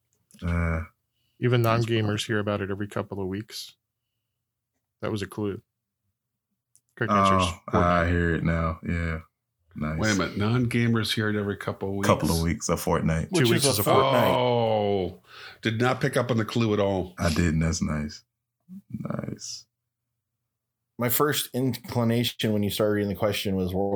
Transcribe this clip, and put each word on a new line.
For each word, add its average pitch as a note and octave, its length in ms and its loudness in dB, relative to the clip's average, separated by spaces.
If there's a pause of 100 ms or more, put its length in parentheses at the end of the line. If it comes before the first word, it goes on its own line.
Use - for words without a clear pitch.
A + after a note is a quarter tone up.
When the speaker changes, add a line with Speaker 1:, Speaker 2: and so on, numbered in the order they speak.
(460)
Speaker 1:
Uh, E2+ 360 0 (580)
Speaker 2:
Even B2 220 2
Speaker 1:
that's A2+ 260 2
Speaker 2:
non-gamers G#2+ 380 0
hear G#2+ 140 -2
about G2+ 220 -2
it G2 100 -4
every G2+ 160 -6
couple G2+ 340 -6
of F#2+ 60 -4
weeks. - 480 -10 (1300)
That G#2+ 100 -4
was G#2+ 100 -4
a F#2+ 60 -6
clue. G#2 340 -6 (1400)
Correct G#2+ 160 0
answer G2 240 6
is F#2 80 2
Speaker 1:
Oh, - 340 -2
I F2 240 4
Speaker 2:
Fortnite. E2+ 60 2
Speaker 1:
hear E2+ 260 2
it D#2 80 -2
now. E2 440 0
Yeah. E2 320 -4 (560)
Nice. D#2 240 -4
Speaker 3:
Wait G#2+ 120 2
a G#2 40 2
minute. F#2 220 -2
Non-gamers A#2 760 0
hear G#2+ 160 -2
it G#2+ 80 -2
every G2+ 180 -2
couple G2 340 -6
of G2 60 -6
weeks. G2 120 -2
Speaker 1:
Couple E2+ 240 2
of E2 100 0
weeks, E2 260 -2
a E2+ 80 0
fortnight. D#2+ 580 0
Speaker 2:
Two F3 80 2
Speaker 4:
Which A#2+ 80 4
Speaker 2:
weeks - 140 2
Speaker 4:
is C#3 40 2
a - 20 4
Speaker 2:
is A2+ 100 2
a - 40 0
fortnight. C3+ 280 4
Speaker 4:
fortnight. B2+ 240 2
Speaker 3:
Oh, A2 840 0 (400)
did A2 180 0
not B2 220 0
pick C#3 160 -2
up B2 120 0
on B2 80 0
the A2 60 2
clue A2+ 300 0
at G2+ 80 2
all. F#2+ 360 -2
Speaker 1:
I F2+ 120 0
didn't. E2 300 2
That's D#2+ 220 0
nice. D2+ 420 -4 (640)
Nice. - 760 -10 (1300)
Speaker 4:
My A#2+ 100 0
first C#3+ 460 2
inclination A#2+ 960 0
when G#2+ 120 2
you G2+ 60 0
started G#2 260 2
reading G#2 140 0
the G2 60 -4
question G2+ 400 -2
was F#2 180 0
World G2 220 0